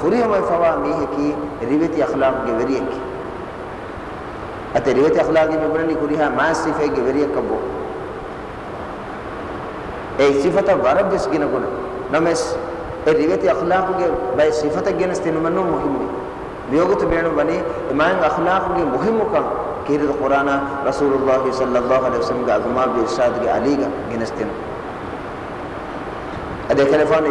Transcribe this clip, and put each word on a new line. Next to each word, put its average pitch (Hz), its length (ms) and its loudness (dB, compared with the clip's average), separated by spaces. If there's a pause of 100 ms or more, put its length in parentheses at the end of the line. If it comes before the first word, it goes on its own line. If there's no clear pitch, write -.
فوری 208 220 4
ہمیں 208 240 2
فوا 170 280 4
می 147 180 0
ہے 151 120 0 (100)
کی 143 160 0 (300)
رویت 151 420 2
اخلاق 131 440 0
کے 120 40 0
وریعے 123 280 0
کی۔ - 200 -4 (1800)
ate 135 160 2
riwayat 139 320 6
akhlaqi 160 320 4
me 156 160 0
bunani 160 240 2
kuriha 147 400 0
ma 147 160 2
sifa 156 400 0
ge 135 100 0
veriya 131 300 2
kabo. 110 240 -2 (2750)
Ei 139 240 6
sifata 156 320 4
warab 185 340 4
des 190 220 0
gina 147 160 0
guna. 131 200 -2 (440)
Names 165 440 0 (520)
e 156 80 6
riwayat 170 320 2
akhlaqu 185 520 2
ge 180 80 2 (280)
bay 151 160 4
sifata 156 400 0
gina 180 240 0
stenu 160 240 0
manu 175 240 0
muhimmi. - 440 0 (640)
Biyogu 180 280 4
tu - 80 0
benu 165 240 0
bani 160 320 0 (280)
iman 165 280 2
akhlaqu 180 560 2
ge 175 80 2
muhimmu 185 480 0
kan 143 160 2 (400)
kiri 147 320 2
Qur'ana 139 640 0
Rasulullah 135 640 2
sallallahu 123 640 2
alaihi 120 140 0
wasallam 123 200 -2
ga 107 140 2
azma 120 320 0
bi 117 160 0
irshad 120 320 2
ge - 80 0
ali 139 320 2
ga 123 80 0 (240)
gina 113 160 -2
stenu. 107 240 -4 (2250)
Ade 139 160 4
kale 147 240 6
fan 160 240 4